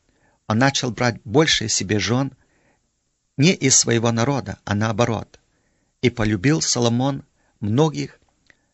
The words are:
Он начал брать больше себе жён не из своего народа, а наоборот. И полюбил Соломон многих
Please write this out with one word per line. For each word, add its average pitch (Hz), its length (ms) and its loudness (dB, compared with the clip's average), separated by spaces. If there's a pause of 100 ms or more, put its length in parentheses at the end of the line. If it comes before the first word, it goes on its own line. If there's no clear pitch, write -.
(480)
Он 110 100 0
начал 135 340 0
брать 117 320 -2
больше 113 460 0
себе 104 300 -2
жён 123 340 -2 (1040)
не 160 160 4
из - 240 2
своего 117 340 2
народа, 117 540 -2
а 104 100 -2
наоборот. 110 640 -2 (640)
И 123 80 2
полюбил 113 520 0
Соломон 127 640 -2 (360)
многих 143 600 -2 (540)